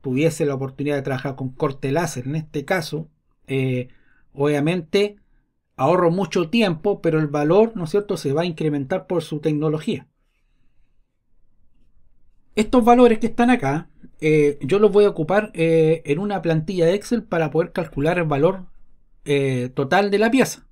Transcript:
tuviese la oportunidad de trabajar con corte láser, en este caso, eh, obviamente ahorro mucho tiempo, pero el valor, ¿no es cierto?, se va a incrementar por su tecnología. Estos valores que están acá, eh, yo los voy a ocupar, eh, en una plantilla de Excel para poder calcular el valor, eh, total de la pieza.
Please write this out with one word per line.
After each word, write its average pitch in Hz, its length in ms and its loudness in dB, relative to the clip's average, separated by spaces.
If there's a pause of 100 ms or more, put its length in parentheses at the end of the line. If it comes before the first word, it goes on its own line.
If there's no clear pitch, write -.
tuviese 151 440 -2
la 143 80 -2
oportunidad 135 420 -6
de 135 60 -4
trabajar 135 340 -6
con 131 140 -8
corte 135 420 -6
láser, 151 360 -4
en 147 80 -6
este 151 280 -8
caso, 160 460 -4 (420)
eh, 127 380 -2 (440)
obviamente 160 840 -2 (580)
ahorro 170 360 2
mucho 180 380 -2
tiempo, 202 520 0
pero 156 180 0
el 151 80 0
valor, 170 480 2
¿no 180 80 -6
es 160 60 -8
cierto?, 202 260 -2
se 143 180 -4
va 160 100 0
a - 20 -2
incrementar 156 600 -4
por 170 160 -2
su 156 160 -8
tecnología. 151 680 -2 (2500)
Estos 220 300 4
valores 240 340 6
que 233 80 0
están 240 220 0
acá, 151 400 0 (300)
eh, 151 420 2
yo 175 180 0
los 208 120 4
voy 208 140 6
a 196 40 4
ocupar, 185 440 -2
eh, 160 520 2
en 147 140 -2
una 202 220 -4
plantilla 165 440 0
de 170 80 4
Excel 208 300 -2
para 160 260 -2
poder 165 220 -2
calcular 165 480 -2
el 170 60 0
valor, 165 420 0 (580)
eh, 135 480 -2
total 180 380 0
de 202 80 2
la 226 120 4
pieza. - 400 0